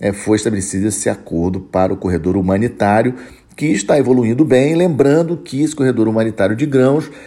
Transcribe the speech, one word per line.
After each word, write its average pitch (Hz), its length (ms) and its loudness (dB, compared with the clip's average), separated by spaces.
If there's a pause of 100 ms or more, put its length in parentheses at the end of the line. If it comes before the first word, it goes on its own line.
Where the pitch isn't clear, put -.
é, 104 100 -2
foi 104 240 -2
estabelecido 104 520 -2
esse - 220 -4
acordo 92 520 -4
para 92 320 -2
o 95 40 -4
corredor 90 380 -2
humanitário, 107 800 0 (400)
que 151 120 -4
está 151 320 0
evoluindo 127 440 2
bem, 135 300 4
lembrando 165 640 2
que 135 240 -6
esse 151 140 -2
corredor 117 320 0
humanitário 110 480 0
de 135 100 -2
grãos, 139 460 2 (160)